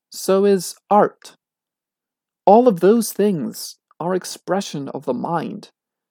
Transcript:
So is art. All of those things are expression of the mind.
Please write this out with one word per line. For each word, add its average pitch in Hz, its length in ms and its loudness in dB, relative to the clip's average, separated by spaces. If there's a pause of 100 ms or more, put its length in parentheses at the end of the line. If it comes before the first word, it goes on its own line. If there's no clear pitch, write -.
(120)
So 196 320 0
is 196 320 0 (120)
art. - 460 0 (1120)
All 233 220 6
of 190 100 2
those 208 340 2
things 185 640 -4 (200)
are 175 160 -4
expression 175 760 -6
of 143 160 -12
the 127 80 -4
mind. 131 560 -8 (400)